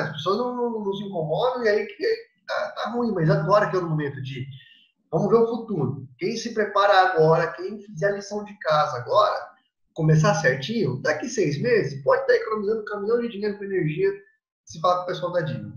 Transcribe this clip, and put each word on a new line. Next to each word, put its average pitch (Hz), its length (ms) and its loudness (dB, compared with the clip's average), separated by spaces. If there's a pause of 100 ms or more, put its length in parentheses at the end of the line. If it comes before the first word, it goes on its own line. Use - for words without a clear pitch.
As 156 120 -4
pessoas 185 240 0
não, 247 180 -2
não, 226 280 -4
não 196 100 -2
se 202 100 -8
incomodam 196 600 -2
e 214 60 4
aí 208 160 2
que 349 220 -6 (400)
tá, - 240 -4
tá - 180 -6
ruim, 233 220 -2
mas 170 180 2
agora 196 400 4
que 190 80 0
é - 20 2
o 170 100 -4
momento 147 320 -4
de, 135 240 -8 (640)
vamos 190 200 0
ver 226 80 6
o 226 100 6
futuro. 190 580 -4 (120)
Quem 226 180 -4
se 220 180 -8
prepara 202 580 4
agora, 160 420 4
quem 202 260 -8
fizer 165 280 -4
a 202 80 0
lição 208 280 -8
de 202 160 -16
casa 151 380 0
agora, - 560 2 (400)
começar 156 420 4
certinho, 143 680 0
daqui - 280 -2
seis 160 320 -2
meses, 196 420 0
pode - 220 2
tá 247 100 4
economizando 214 460 -2
um - 40 -10
caminhão 208 360 -2
de 233 80 -4
dinheiro 202 280 -6
com 202 60 -10
energia, 185 480 0 (540)
se 160 140 -16
falar 180 180 2
com 180 60 -4
o 180 40 -8
pessoal 170 240 -6
da 175 100 0
Dino, 107 360 -6